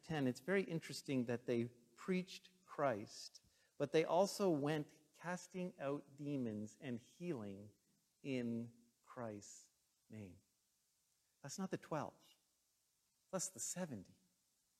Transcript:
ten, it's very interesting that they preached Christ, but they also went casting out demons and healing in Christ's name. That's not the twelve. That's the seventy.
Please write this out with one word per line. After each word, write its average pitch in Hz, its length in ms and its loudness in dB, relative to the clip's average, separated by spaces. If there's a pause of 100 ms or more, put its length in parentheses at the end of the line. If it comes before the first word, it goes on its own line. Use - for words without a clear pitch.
ten, 151 180 2
it's 123 140 2
very 190 240 2
interesting 143 640 0
that 120 200 0
they 120 220 4 (280)
preached - 540 -2 (160)
Christ, - 760 0 (360)
but - 140 0
they 160 120 6
also 190 460 4
went 147 380 4 (340)
casting 180 580 -4
out 143 220 0 (160)
demons 120 640 -2
and 120 180 -4 (200)
healing 113 380 -4 (640)
in 120 440 0 (380)
Christ's 107 600 -8 (460)
name. 104 200 -10 (1120)
That's 143 160 -8
not 190 100 -2
the 160 80 0
twelve. 143 360 -2 (1200)
That's 185 180 -2
the 170 100 -12
seventy. 151 580 -6 (600)